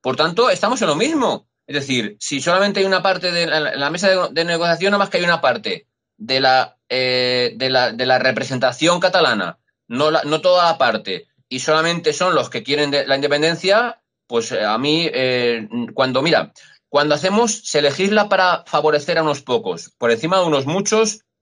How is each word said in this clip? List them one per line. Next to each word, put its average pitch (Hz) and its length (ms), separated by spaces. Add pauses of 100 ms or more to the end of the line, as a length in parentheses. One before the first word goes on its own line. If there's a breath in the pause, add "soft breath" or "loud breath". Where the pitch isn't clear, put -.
Por 131 160
tanto, 170 320
estamos 208 340
en 180 60
lo 147 80
mismo. 240 520 (180)
Es 139 80
decir, 123 460
si 139 200
solamente 196 400
hay 190 60
una 185 160
parte 180 300
de 170 140
la, 156 140
la 139 300
mesa 175 180
de, 185 220
de 165 140
negociación, 170 480
nada 202 60
más 196 120
que 180 80
hay 180 60
una 170 160
parte 110 480 (280)
de 131 240
la, 131 360 (120)
eh, 127 680
de 131 140
la, 127 220
de 123 140
la 127 120
representación 127 840
catalana, 139 580 (300)
no 143 220
la, 160 140
no 151 160
toda 180 300
la 156 80
parte, 107 480 (220)
y 127 120
solamente 165 520
son 180 220
los 131 160
que 113 120
quieren 143 280
de-, 143 160
la 135 100
independencia, 165 840 (260)
pues, 117 260
eh, 104 120
a 107 140
mí, 156 340
eh, 123 560 (260)
cuando, 131 280
mira, 151 300 (360 loud breath)
cuando 147 260
hacemos, 202 500
se 147 180
legisla 196 460
para 185 380
favorecer 151 520
a 160 40
unos 143 180
pocos, 98 560
por 117 140
encima 160 280
de 180 60
unos 143 220
muchos, 208 580 (180)